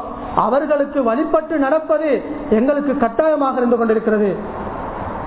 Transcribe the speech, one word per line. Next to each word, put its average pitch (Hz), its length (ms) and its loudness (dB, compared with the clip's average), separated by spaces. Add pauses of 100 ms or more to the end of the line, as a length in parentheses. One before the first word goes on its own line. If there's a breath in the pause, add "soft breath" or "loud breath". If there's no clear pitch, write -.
(360)
அவர்களுக்கு 285 640 2
வழிபட்டு 311 560 2
நடப்பது 302 640 2 (280)
எங்களுக்கு 277 480 2
கட்டாயமாக 277 580 2
இருந்து 240 200 2
கொண்டிருக்கிறது. 220 600 2 (920)